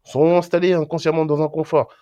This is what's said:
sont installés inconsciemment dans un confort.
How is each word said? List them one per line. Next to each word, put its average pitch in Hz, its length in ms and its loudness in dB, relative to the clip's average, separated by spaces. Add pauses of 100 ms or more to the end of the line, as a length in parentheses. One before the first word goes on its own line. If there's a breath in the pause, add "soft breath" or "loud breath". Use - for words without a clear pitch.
sont 160 340 2
installés 175 360 0
inconsciemment 160 520 -2
dans 147 160 0
un 156 60 -2
confort. 151 440 -2 (100)